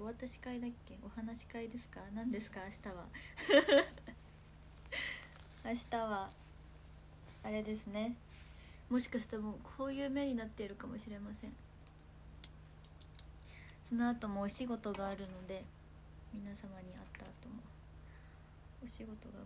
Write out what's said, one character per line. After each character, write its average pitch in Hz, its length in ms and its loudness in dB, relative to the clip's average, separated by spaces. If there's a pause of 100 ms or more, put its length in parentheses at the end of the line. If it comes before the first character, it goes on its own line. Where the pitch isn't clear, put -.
お 208 40 -2
渡 233 220 -2
し - 120 -8
会 247 220 -2
だ 240 60 0
っ 233 40 0 (160)
け？ 190 180 -10
お 202 40 -6
話 226 320 -4
し - 60 -12
会 233 200 -2
で 233 100 -4
す 240 120 -8
か？ - 100 -8 (160)
何 226 160 2
で 208 80 4
す 220 100 -4
か？ 190 120 -4
明 196 100 -4 (200)
日 185 40 -4
は。 175 100 -6 (2500)
<laughs> - 0 -
明 226 100 2
日 240 220 0
は、 208 360 2 (1120)
あ 214 60 0
れ 214 120 4
で 214 140 2
す 214 120 -4
ね。 220 280 2 (760)
も 247 100 8
し 247 100 0
か 240 100 4
し 226 80 -6
た 220 100 -2
ら 214 60 0
も 214 80 0
う - 40 -2 (220)
こ 269 80 0
う 277 80 2
い 277 100 2
う 277 60 2
目 285 160 6
に 269 80 4
な 226 120 2
っ - 20 -6
て 214 160 -4
い 202 60 -2
る 202 60 -8
か 220 120 -6
も 247 100 -4
し 208 120 -8
れ 208 100 -4
ま 208 200 -6
せ 226 60 -8
ん。 - 80 -6 (2250)
そ 247 60 0
の 240 160 8
後 233 180 2
も 202 140 4
お 202 80 4
仕 254 160 0
事 226 280 2
が 196 140 2
あ 196 60 2
る 196 140 -4
の 185 200 -8
で、 190 160 -2 (680)
皆 202 220 -4
様 190 260 -8
に 180 120 -10
会 - 20 -10
っ - 40 -10 (200)
た - 60 -8
後 - 240 -10
も - 120 -6 (1200)
お 240 40 -6
仕 - 160 -8
事 220 260 -8
が 202 160 -10